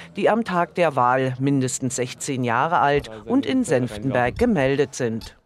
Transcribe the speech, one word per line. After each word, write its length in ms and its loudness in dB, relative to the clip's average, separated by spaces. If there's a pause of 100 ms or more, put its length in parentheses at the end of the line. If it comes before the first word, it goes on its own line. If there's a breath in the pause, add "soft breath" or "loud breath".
(140 loud breath)
die 160 2
am 140 0
Tag 320 -2
der 180 2
Wahl 460 2
mindestens 560 -2
sechzehn 480 -6
Jahre 340 2
alt 320 2 (140)
und 200 0
in 200 0
Senftenberg 760 0
gemeldet 560 2
sind. 520 -6